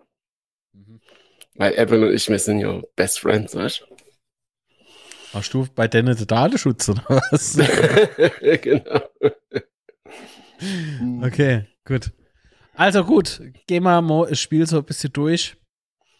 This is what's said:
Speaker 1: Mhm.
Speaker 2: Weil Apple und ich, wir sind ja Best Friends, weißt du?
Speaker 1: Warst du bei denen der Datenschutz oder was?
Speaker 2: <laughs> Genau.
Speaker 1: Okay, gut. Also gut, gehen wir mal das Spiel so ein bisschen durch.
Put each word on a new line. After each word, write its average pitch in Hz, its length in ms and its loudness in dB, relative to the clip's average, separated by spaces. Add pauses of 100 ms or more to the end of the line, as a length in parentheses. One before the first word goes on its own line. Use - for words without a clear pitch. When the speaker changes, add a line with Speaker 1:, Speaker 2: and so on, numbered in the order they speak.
(760)
Speaker 1:
Mhm. 104 260 -20 (540)
Speaker 2:
Weil 98 200 0
Apple 110 320 4
und 104 80 2
ich, 110 140 -2
wir 104 100 2
sind 104 220 -2
ja 95 220 -4 (120)
Best - 260 -2
Friends, 104 340 -2
weißt - 340 -6
du? - 80 -20 (1400)
Speaker 1:
Warst 104 220 -10
du 131 200 -2
bei 113 140 0
denen 120 280 2
der 110 100 -6
Datenschutz 131 640 0
oder 107 140 -2 (260)
was? - 260 -2
Speaker 2:
<laughs> 143 40 2 (1000)
Genau. - 400 0 (2250)
Speaker 1:
Okay, 127 440 0 (200)
gut. 131 240 -4 (640)
Also 190 300 4
gut, 196 360 2 (260)
gehen 175 160 0
wir 175 200 4
mal 160 260 2
das 147 120 -4
Spiel 156 260 0
so 160 120 0
ein 147 60 -4
bisschen 151 280 -8
durch. 156 440 -2 (640)